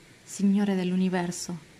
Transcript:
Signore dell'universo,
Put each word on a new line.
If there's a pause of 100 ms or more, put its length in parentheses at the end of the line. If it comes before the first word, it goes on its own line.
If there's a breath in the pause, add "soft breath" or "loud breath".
(220)
Signore
dell'universo, (220)